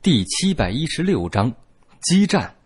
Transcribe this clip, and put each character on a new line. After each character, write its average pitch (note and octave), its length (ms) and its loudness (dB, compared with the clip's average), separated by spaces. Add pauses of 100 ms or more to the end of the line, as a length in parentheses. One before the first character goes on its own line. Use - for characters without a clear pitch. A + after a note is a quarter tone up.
第 C3 220 2
七 F#3+ 300 -2
百 F#2+ 180 -2
一 C#3+ 140 -4
十 - 180 -4
六 D3 240 0
章， G2+ 260 0 (500)
激 G3 220 4
战。 E3+ 300 -2 (100)